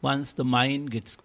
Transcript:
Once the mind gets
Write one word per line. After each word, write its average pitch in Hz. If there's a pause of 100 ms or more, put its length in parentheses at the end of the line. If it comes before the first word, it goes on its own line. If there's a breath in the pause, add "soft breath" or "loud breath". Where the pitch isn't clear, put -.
Once 139
the 135
mind 131
gets 113